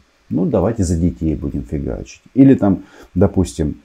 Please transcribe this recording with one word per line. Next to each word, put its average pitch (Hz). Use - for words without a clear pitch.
Ну, 180
давайте 110
за 85
детей 82
будем 69
фигачить. 65
Или 135
там, 98
допустим, 90